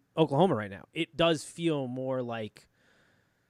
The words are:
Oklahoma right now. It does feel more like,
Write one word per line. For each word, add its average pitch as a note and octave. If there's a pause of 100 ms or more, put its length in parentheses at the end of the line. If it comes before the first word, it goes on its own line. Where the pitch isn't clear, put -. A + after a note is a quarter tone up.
(180)
Oklahoma D#3+
right G#2
now. F#2+
It D#3+
does E3
feel D#3
more C3
like, A2+ (840)